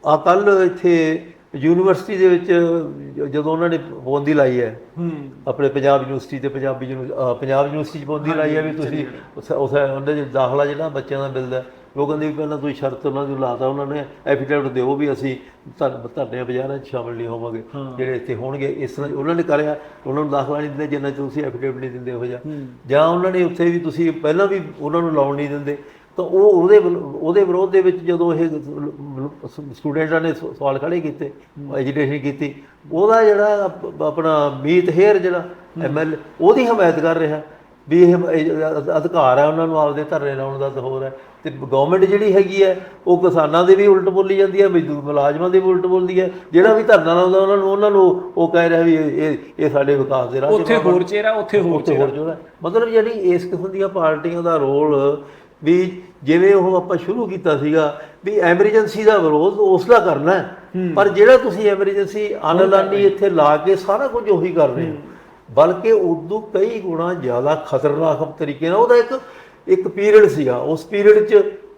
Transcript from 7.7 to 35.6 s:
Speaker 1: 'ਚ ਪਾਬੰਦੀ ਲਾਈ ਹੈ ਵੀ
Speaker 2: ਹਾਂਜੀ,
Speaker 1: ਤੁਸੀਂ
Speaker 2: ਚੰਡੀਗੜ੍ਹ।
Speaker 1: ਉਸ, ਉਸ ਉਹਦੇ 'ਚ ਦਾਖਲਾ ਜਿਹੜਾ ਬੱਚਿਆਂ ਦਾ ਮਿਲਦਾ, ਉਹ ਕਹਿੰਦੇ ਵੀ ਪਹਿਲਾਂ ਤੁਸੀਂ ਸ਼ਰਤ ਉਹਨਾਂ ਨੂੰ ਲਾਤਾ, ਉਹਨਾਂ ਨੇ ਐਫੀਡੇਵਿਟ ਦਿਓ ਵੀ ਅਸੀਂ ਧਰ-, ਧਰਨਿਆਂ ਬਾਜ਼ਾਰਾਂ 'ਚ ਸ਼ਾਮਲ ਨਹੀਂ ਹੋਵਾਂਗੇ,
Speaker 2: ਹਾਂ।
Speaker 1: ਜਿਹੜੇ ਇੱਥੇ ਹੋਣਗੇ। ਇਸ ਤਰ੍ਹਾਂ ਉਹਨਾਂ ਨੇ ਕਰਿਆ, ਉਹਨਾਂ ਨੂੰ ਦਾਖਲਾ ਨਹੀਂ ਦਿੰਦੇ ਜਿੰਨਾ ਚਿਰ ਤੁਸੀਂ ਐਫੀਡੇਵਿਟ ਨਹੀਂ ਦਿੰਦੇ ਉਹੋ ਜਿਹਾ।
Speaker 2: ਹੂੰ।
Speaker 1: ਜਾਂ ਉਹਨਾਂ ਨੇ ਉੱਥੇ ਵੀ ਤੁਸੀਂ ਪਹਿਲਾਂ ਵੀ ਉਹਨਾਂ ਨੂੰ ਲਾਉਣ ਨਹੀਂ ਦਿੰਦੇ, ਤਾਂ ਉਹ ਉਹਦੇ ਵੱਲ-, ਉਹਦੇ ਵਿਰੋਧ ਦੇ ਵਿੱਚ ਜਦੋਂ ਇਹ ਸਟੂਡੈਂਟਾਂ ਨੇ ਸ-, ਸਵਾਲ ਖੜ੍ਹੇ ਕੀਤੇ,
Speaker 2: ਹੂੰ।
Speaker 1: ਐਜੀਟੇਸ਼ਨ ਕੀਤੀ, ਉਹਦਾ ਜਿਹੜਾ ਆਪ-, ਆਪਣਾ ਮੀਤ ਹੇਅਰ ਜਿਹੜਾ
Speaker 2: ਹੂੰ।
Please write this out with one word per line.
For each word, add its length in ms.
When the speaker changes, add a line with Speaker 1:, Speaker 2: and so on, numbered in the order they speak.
Speaker 1:
'ਚ 60
ਪਾਬੰਦੀ 300
ਲਾਈ 220
ਹੈ 60
ਵੀ 60
Speaker 2:
ਹਾਂਜੀ, 80
Speaker 1:
ਤੁਸੀਂ 140
Speaker 2:
ਚੰਡੀਗੜ੍ਹ। 480
Speaker 1:
ਉਸ, 120
ਉਸ 240
ਉਹਦੇ 280
'ਚ 80
ਦਾਖਲਾ 340
ਜਿਹੜਾ 220
ਬੱਚਿਆਂ 320
ਦਾ 80
ਮਿਲਦਾ, 360
ਉਹ 100
ਕਹਿੰਦੇ 200
ਵੀ 60
ਪਹਿਲਾਂ 260
ਤੁਸੀਂ 160
ਸ਼ਰਤ 320
ਉਹਨਾਂ 200
ਨੂੰ 140
ਲਾਤਾ, 260
ਉਹਨਾਂ 200
ਨੇ 180
ਐਫੀਡੇਵਿਟ 460
ਦਿਓ 240
ਵੀ 160
ਅਸੀਂ 240
ਧਰ-, 360
ਧਰਨਿਆਂ 300
ਬਾਜ਼ਾਰਾਂ 340
'ਚ 100
ਸ਼ਾਮਲ 260
ਨਹੀਂ 120
ਹੋਵਾਂਗੇ, 360
Speaker 2:
ਹਾਂ। 220
Speaker 1:
ਜਿਹੜੇ 200
ਇੱਥੇ 180
ਹੋਣਗੇ। 320
ਇਸ 120
ਤਰ੍ਹਾਂ 200
ਉਹਨਾਂ 240
ਨੇ 80
ਕਰਿਆ, 340
ਉਹਨਾਂ 160
ਨੂੰ 100
ਦਾਖਲਾ 260
ਨਹੀਂ 100
ਦਿੰਦੇ 180
ਜਿੰਨਾ 240
ਚਿਰ 140
ਤੁਸੀਂ 200
ਐਫੀਡੇਵਿਟ 320
ਨਹੀਂ 140
ਦਿੰਦੇ 220
ਉਹੋ 120
ਜਿਹਾ। 220
Speaker 2:
ਹੂੰ। 200
Speaker 1:
ਜਾਂ 220
ਉਹਨਾਂ 220
ਨੇ 140
ਉੱਥੇ 200
ਵੀ 140
ਤੁਸੀਂ 340
ਪਹਿਲਾਂ 340
ਵੀ 140
ਉਹਨਾਂ 220
ਨੂੰ 100
ਲਾਉਣ 240
ਨਹੀਂ 120
ਦਿੰਦੇ, 300
ਤਾਂ 80
ਉਹ 380
ਉਹਦੇ 160
ਵੱਲ-, 180
ਉਹਦੇ 480
ਵਿਰੋਧ 260
ਦੇ 120
ਵਿੱਚ 140
ਜਦੋਂ 380
ਇਹ 140
ਸਟੂਡੈਂਟਾਂ 760
ਨੇ 140
ਸ-, 240
ਸਵਾਲ 200
ਖੜ੍ਹੇ 220
ਕੀਤੇ, 320
Speaker 2:
ਹੂੰ। 160
Speaker 1:
ਐਜੀਟੇਸ਼ਨ 420
ਕੀਤੀ, 360
ਉਹਦਾ 320
ਜਿਹੜਾ 400
ਆਪ-, 380
ਆਪਣਾ 600
ਮੀਤ 280
ਹੇਅਰ 280
ਜਿਹੜਾ 220
Speaker 2:
ਹੂੰ। 440